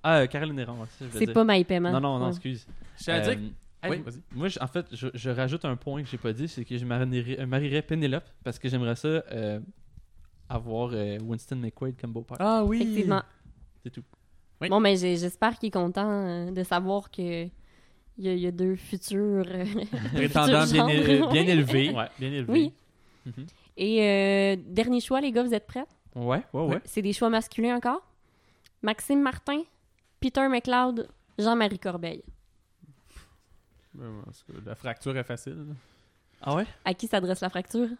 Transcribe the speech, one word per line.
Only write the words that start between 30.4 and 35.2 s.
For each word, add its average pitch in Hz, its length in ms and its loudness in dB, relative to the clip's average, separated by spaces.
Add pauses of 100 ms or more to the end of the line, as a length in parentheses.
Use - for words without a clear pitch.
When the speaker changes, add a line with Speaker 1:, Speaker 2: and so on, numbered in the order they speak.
Speaker 2:
McLeod, 247 600 2 (320)
Jean-Marie 214 400 2
Corbeil. 175 420 -6 (1700)
Speaker 3:
Ben, 135 120 -16 (200)
en - 40 -18
tout - 220 -20
cas, - 140 -16
la 113 80 -10
fracture 131 420 -6
est 123 80 -4